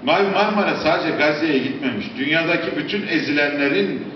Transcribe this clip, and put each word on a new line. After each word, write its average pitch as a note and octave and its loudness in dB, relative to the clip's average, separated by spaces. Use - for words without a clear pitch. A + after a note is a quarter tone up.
Mavi F#3 4
Marmara G3+ 2
sadece E3+ 0
Gazze'ye D3+ 2
gitmemiş. B2 -2
Dünyadaki D#3+ 0
bütün D#3 -4
ezilenlerin D3 0